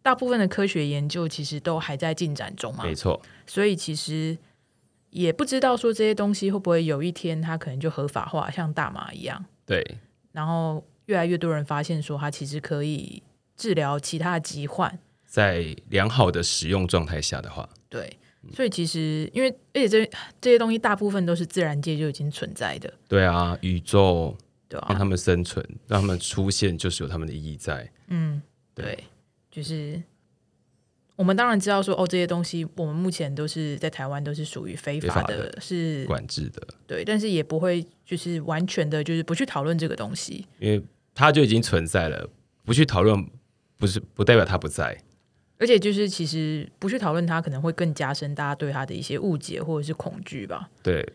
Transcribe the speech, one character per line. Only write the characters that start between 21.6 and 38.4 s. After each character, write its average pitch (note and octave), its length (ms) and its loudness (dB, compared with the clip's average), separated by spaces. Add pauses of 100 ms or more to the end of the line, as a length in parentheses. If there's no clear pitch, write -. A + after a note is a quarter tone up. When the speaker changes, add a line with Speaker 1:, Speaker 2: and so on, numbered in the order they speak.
Speaker 1:
然 D3+ 200 0
界 D#3 160 0
就 D#3 120 -2
已 C#3+ 40 -4
经 D3 160 -4
存 - 240 -6
在 D#2 280 -4
的。 - 120 -10 (140)
Speaker 2:
对 F#2+ 180 6
啊， F2 360 4
宇 F2+ 200 0
宙 F2 560 4 (320)
Speaker 1:
对 - 120 -8
啊。 - 80 -10
Speaker 2:
让 F#2+ 100 2
他 G2 60 2
们 F#2+ 120 2
生 F2 280 4
存， - 200 -6 (220)
让 G#2 140 4
他 G2+ 60 2
们 F2+ 120 0
出 G2 320 -2
现， F#2+ 260 2
就 F2+ 140 -2
是 E2+ 140 -4
有 C#2+ 40 -6
他 F2+ 80 -4
们 D#2+ 100 -4
的 D#2 60 -8
意 D#2 200 -8
义 D2 40 -10
在。 C#2 320 -8 (200)
Speaker 1:
嗯， D#3 340 -2 (320)
Speaker 2:
对。 - 100 -10
Speaker 1:
对， - 200 -10 (480)
就 D#3 100 -10
是 D3+ 400 -8 (1120)
我 - 80 0
们 F#3+ 140 4
当 A#3+ 120 2
然 A3 100 4
知 G3 120 0
道 G3 100 4
说， G3 140 0
哦， F#3 100 0
这 F3+ 140 0
些 F3 80 2
东 F3 160 -2
西 E3 320 -4
我 E3+ 120 -4
们 D3+ 60 -4
目 F3 160 -2
前 D#3+ 240 -4
都 D3+ 140 -4
是 D3+ 300 -4
在 D#3 120 -4
台 C3+ 200 -6
湾 C#3+ 140 -4
都 D3 120 -4
是 D3+ 100 -6
属 D3 220 -10
于 F2+ 80 -8
非 D3 260 -6
法 - 220 2
的， - 140 -4
Speaker 2:
非 - 0 -
法 - 160 -6
的， - 80 -14
Speaker 1:
是 E3 460 -4
Speaker 2:
管 - 200 -4
制 - 220 -6
的。 - 120 -12 (280)
Speaker 1:
对， - 160 -6
但 G#3+ 140 0
是 G#3+ 120 -2
也 E3+ 100 2
不 D#3+ 200 -2
会 F3 240 0 (200)
就 F3+ 120 -6
是 E3+ 260 -4